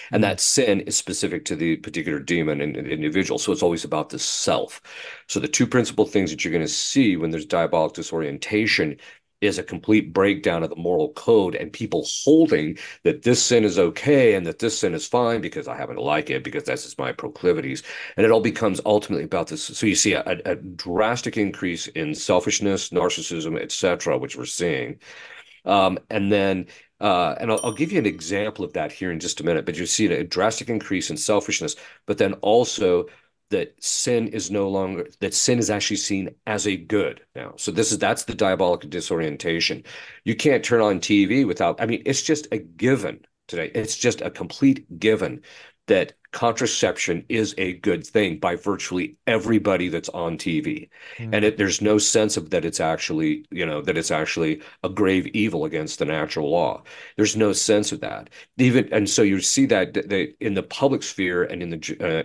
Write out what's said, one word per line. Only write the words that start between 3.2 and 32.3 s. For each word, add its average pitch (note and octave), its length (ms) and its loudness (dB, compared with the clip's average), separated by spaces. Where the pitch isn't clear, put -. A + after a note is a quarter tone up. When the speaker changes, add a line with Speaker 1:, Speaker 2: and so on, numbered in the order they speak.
Speaker 1:
So - 140 0
it's E2 100 -2
always E2+ 220 2
about D2+ 240 -2
the - 100 -12
self. - 640 -2
So - 100 -2
the - 100 -4
two - 180 2
principal A2+ 400 2
things F#2+ 240 2
that D#2 140 -6
you're E2+ 80 -4
gonna D#2+ 160 0
see A2 480 2
when D#2+ 140 -2
there's D#2+ 160 -4
diabolic E2 460 2
disorientation E2 1040 -2
is F#2+ 180 2
a F2+ 60 -4
complete F#2 480 0
breakdown F#2+ 500 2
of D#2+ 80 -2
the - 60 -12
moral E2+ 380 0
code G2+ 420 4
and - 160 -8
people F2+ 340 -4
holding D#3 560 6
that D#2+ 200 2
this A#2+ 220 4
sin A#2 200 6
is F#2+ 120 2
okay A#2+ 600 6
and F2+ 100 -2
that D#2+ 140 -6
this - 180 0
sin F2+ 160 0
is D#2 100 -6
fine A#2 360 0
because G#2 260 -8
I B2+ 100 -8
happen - 200 -8
to - 40 -6
like D3 300 0
it, C3 140 -4
because - 180 -6
that's C3 220 -4
just - 120 -16
my C2 140 -4
proclivities. C2+ 720 -2
And F#2+ 80 4
it G#2+ 60 6
all A2 100 6
becomes G#2 460 0
ultimately G#2 380 2
about E2+ 240 -4
this. D#2 160 -8
So - 200 -6
you G2+ 120 4
see G#2 160 2
a, - 120 0
a, F2+ 280 -4
a - 20 -2
drastic F#2+ 800 -2
increase F#2+ 520 -2
in D2+ 260 -4
selfishness, G2 760 0
narcissism, E2 680 -2
et - 120 -8
cetera, E2+ 440 0
which C2 200 -6
we're B1 80 -10
seeing. C2+ 560 -4
Um, F#2+ 340 2
and G2+ 220 -2
then, G2 360 2
uh, F2 400 2
and A2+ 100 -2
I'll, G#2+ 140 2
I'll A#2+ 80 -2
give D#3 180 -2
you G3 80 0
an A#2 80 2
example G2 580 -4
of D#2+ 100 -8
that D#2 180 -4
here F#2 180 -6
in E2 80 -4
just E2 220 -6
a D2+ 40 -6
minute, D#2+ 220 0
but D#2+ 100 -4
you E2+ 100 -6
see A2 200 2
a F2 160 0
drastic G2 460 -2
increase G2+ 420 -4
in D#2 60 -6
selfishness, - 580 -2
but G2+ 120 -2
then G2 160 2